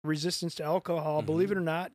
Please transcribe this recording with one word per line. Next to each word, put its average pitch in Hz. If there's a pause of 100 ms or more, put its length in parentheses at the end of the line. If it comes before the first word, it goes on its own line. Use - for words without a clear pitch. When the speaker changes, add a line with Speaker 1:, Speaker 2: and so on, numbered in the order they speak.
Speaker 1:
resistance 156
to 160
alcohol. 156
Speaker 2:
Mm-hmm. 151
Speaker 1:
Believe 170
it 196
or -
not, 170